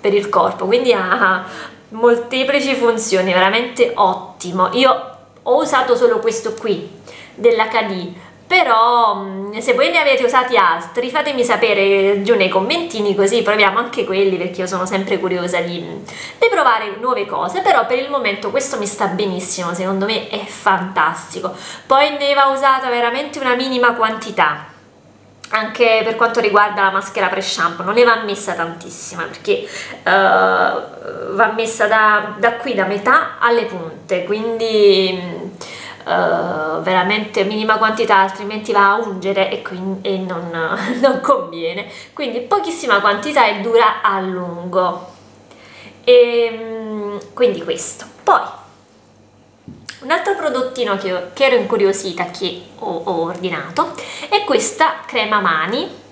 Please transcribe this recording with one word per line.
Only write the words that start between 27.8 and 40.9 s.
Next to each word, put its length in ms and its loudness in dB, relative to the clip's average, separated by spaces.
non 80 -2
ne 100 6
va 200 4
messa 300 -4
tantissima, 680 -8
perché, 400 -2
eh, 40 -12
va 1500 2
messa 320 0
da, 500 2
da 160 2
qui, 200 -6
da 120 0
metà 540 2
alle 260 2
punte, 580 -6
quindi, 920 2
mm, 300 -8
eh, 760 0
veramente 600 0
minima 340 0
quantità, 400 2
altrimenti 540 -2
va 200 6
a 40 2
ungere 540 -2
e 120 -6
quin-, 400 -8
e 160 -4
non, 320 -6
<laughs> 520 -4